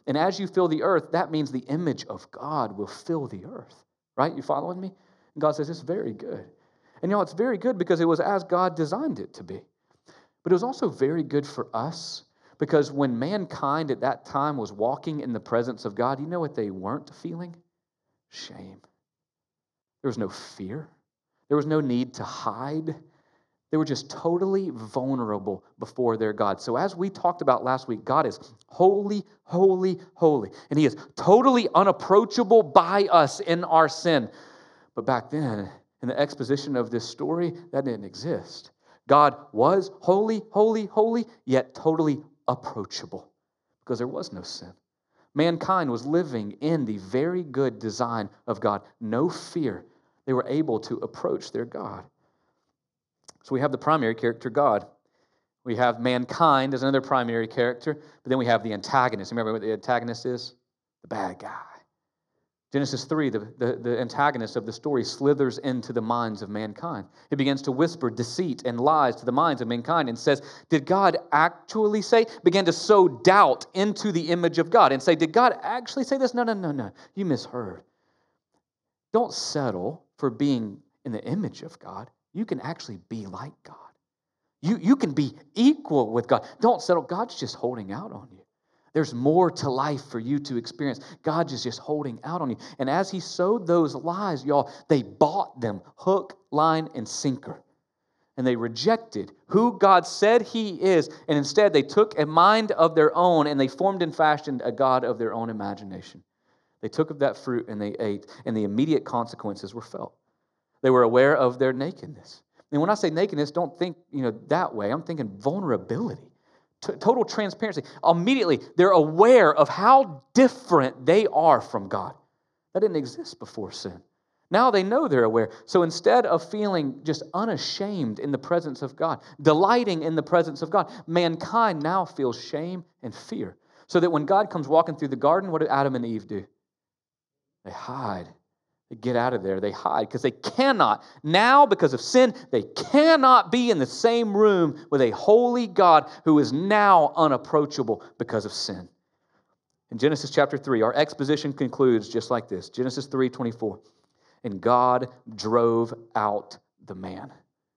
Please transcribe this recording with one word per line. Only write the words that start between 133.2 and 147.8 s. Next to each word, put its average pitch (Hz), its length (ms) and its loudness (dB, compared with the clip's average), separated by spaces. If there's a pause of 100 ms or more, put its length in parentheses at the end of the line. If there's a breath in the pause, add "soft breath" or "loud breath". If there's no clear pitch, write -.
So 175 120 2
that 175 100 4
when 151 140 0
God 196 240 2
comes 151 200 -8
walking 160 280 2
through 151 120 -6
the 131 80 -6
garden, 170 340 2
what 160 100 -4
do 151 60 2
Adam 135 300 0
and 120 100 -4
Eve 110 220 -8
do? 98 180 -8 (1200)
They 92 80 -16
hide. 107 560 -10 (600)
They 117 80 -16
get 120 180 -4
out 123 200 0
of 95 100 -6
there. 95 160 -2
They 101 100 -2
hide - 400 -2
'cause 120 120 -6
they - 100 0
cannot. 214 720 2 (180 loud breath)
Now, 240 420 6
because 190 300 4
of - 60 -6
sin, 254 340 4 (160 loud breath)
they 113 120 0
cannot 262 920 4
be 240 180 2
in 180 80 2
the 131 80 2
same 233 500 2
room 190 540 4
with 220 100 2
a 117 120 6
holy 240 560 4
God 170 420 6 (140 loud breath)
who 151 160 6
is 127 120 2
now 196 640 4
unapproachable 143 880 0 (160 loud breath)